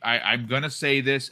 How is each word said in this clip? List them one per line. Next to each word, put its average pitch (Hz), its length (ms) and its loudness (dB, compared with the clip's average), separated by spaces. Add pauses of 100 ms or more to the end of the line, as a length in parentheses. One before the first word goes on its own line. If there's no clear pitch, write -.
I, 117 160 2
I'm 117 280 -2
gonna 139 220 0
say 139 320 2
this, 135 300 0